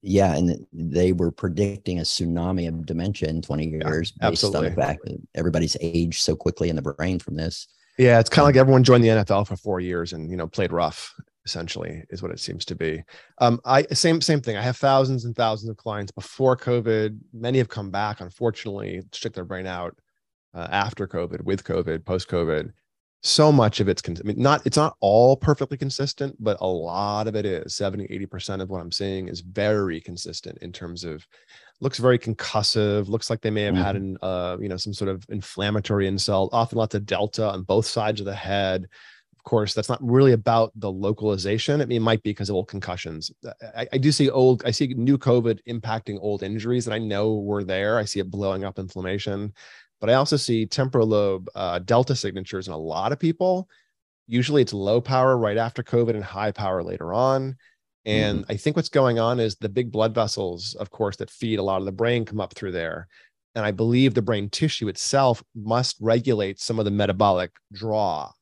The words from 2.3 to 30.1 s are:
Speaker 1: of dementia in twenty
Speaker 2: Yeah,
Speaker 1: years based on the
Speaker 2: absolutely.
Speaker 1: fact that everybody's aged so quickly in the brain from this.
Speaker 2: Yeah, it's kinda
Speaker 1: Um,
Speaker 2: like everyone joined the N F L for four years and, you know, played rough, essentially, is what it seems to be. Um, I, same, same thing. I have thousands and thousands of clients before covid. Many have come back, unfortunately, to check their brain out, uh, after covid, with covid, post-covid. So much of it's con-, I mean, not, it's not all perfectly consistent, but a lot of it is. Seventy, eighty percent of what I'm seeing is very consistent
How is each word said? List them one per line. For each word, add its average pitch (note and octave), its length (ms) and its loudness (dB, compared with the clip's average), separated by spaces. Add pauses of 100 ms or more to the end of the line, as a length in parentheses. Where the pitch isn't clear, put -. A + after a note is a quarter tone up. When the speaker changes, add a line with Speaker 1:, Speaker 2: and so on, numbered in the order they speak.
Speaker 1:
of E2 180 -6
dementia E2+ 420 -4
in D#2+ 140 -2
twenty D2+ 260 -4
Speaker 2:
Yeah, D#2 200 -4
Speaker 1:
years D#2+ 240 -2
based - 320 0
on G2+ 80 2
the F2 160 0
Speaker 2:
absolutely. F2+ 140 0
Speaker 1:
fact - 220 -2
that - 140 -10 (160)
everybody's E2 460 0
aged E2+ 420 0
so D#2 140 0
quickly E2 340 -2
in D#2+ 60 -2
the C#2+ 60 -4
brain E2 360 -4
from D2+ 180 -8
this. D#2+ 300 -6 (320)
Speaker 2:
Yeah, A#2+ 220 8
it's A2+ 80 2
kinda D3 160 6
Speaker 1:
Um, C#3+ 40 8
Speaker 2:
like C3+ 80 6
everyone C3 280 10
joined B2 200 10
the A2+ 60 8
N A2 80 6
F G2 120 0
L G2+ 140 4
for G2 120 -8
four F#2 240 -4
years F2 320 -4
and, D#2+ 180 -8
you F2+ 60 -6
know, E2+ 120 -4
played F2 240 -2
rough, E2+ 420 -2 (320)
essentially, E2 640 -8
is F2+ 120 -12
what F2 100 -8
it E2+ 80 -12
seems - 240 -8
to F2 100 -8
be. D#2+ 300 -4 (340)
Um, A#2+ 260 4
I, C3+ 280 6
same, E3 280 2
same D3+ 200 2
thing. A2+ 160 -4
I G2+ 60 -2
have B2 140 -2
thousands C3+ 480 2
and A#2+ 120 -8
thousands A2 340 -2
of G#2 60 -12
clients G#2 340 -8
before B2+ 460 0
covid. A2 600 0 (140)
Many A#2+ 260 -2
have A#2 100 2
come G2 220 -8
back, G#2 300 -4
unfortunately, G2+ 920 -6
to - 100 -14
check - 120 -8
their F#2 120 -10
brain F#2 220 -10
out, F2 300 -8 (580)
uh, E2+ 160 -10
after G2+ 360 -2
covid, E2+ 380 -8
with F#2+ 200 -2
covid, E2+ 400 -4
post-covid. E2+ 680 -2 (500)
So D3+ 280 6
much A#2 300 6
of G2 80 2
it's - 140 0
con-, E2+ 200 -8
I G2+ 40 -6
mean, G#2 120 -4
not, C#3 280 4
it's C3 100 0
not D3+ 240 2
all A2+ 340 6
perfectly C#3 440 0
consistent, C#3 600 -4
but G#2 220 0
a F#2+ 60 -2
lot F#2+ 600 -2
of G#2+ 100 -4
it G#2 100 -2
is. F2+ 280 -4
Seventy, G2 360 -4
eighty G2 160 -8
percent F#2+ 340 -8
of F#2 80 -6
what F#2 140 -8
I'm E2+ 100 -10
seeing F#2+ 360 -6
is F#2 120 -10
very G2 580 -2
consistent F2 600 -14